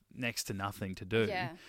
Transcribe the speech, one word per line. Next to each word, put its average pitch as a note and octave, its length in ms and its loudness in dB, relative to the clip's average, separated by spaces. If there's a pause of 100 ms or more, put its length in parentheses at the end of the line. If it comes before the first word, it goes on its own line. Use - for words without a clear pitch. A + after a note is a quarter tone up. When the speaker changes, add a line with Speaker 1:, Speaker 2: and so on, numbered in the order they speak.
(140)
Speaker 1:
next A#2 300 -2
to - 80 -4
nothing G2 440 -2
to G#2+ 80 -8
do. A2 240 6
Speaker 2:
Yeah. G2+ 220 0 (180)